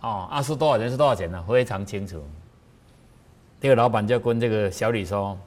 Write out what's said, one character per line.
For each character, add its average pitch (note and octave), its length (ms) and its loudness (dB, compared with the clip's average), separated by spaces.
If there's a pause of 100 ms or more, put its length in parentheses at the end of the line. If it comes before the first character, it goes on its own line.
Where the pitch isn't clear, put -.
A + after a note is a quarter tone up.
哦， G2+ 280 -6
啊， C#3+ 120 -4
是 C#3 120 -4
多 D#3 140 2
少 C3 100 4
钱？ A2+ 140 0
是 C3 60 -6
多 D3 100 4
少 B2+ 80 4
钱 E2+ 160 -6
呢？” F2 160 -10
非 B2 160 4
常 G2+ 220 -4
清 G2 200 -8
楚。 E2+ 160 -12 (1400)
这 C#3 80 2
个 C3 60 8
老 A#2 120 4
板 A2 180 2
就 A#2+ 140 2
跟 A#2 180 0
这 A#2 120 0
个 G#2+ 200 2
小 A2 220 -2
李 G#2+ 140 -2
说 G2 420 -4